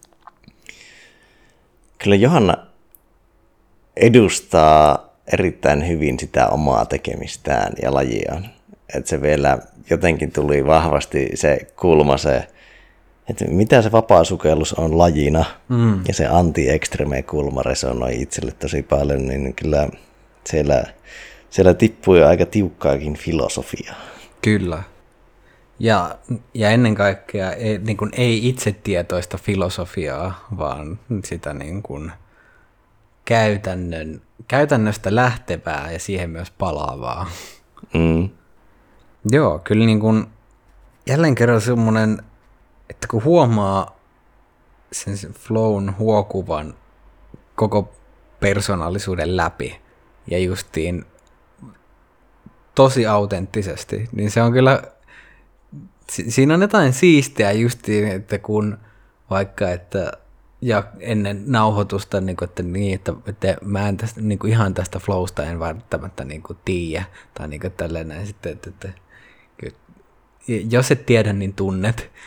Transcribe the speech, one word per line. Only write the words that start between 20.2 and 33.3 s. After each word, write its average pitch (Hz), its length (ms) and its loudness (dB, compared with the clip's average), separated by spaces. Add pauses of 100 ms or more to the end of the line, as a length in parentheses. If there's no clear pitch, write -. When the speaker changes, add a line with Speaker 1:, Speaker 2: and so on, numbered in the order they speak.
Speaker 1:
siellä, 71 380 0 (680)
siellä 92 240 6
tippui 98 460 4
jo 73 80 8
aika 85 180 4
tiukkaakin 76 680 -2
filosofiaa. - 840 -6 (460)
Speaker 2:
Kyllä. 95 400 0 (960)
Ja, 101 400 0 (360)
ja 107 160 2
ennen 117 240 4
kaikkea 95 580 -2
ei, 107 260 -4
niin 107 180 -4
kuin, 104 200 -4
ei 120 320 0
itsetietoista 95 880 -4
filosofiaa, 90 1080 -6 (120)
vaan 76 400 -8 (260)
sitä, 82 300 -10
niin 76 280 -10
kuin, 76 300 -12 (1120)
käytännön, 92 1000 -2 (260)